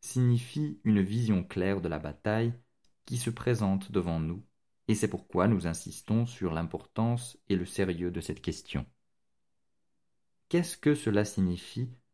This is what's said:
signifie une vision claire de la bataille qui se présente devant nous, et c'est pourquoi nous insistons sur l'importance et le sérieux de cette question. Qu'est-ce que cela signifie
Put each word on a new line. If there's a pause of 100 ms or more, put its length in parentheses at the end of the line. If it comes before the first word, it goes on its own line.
signifie
une
vision
claire
de
la
bataille (520)
qui
se
présente
devant
nous, (420)
et
c'est
pourquoi
nous
insistons
sur
l'importance (120)
et
le
sérieux
de
cette
question. (1600)
Qu'est-ce
que
cela
signifie (240)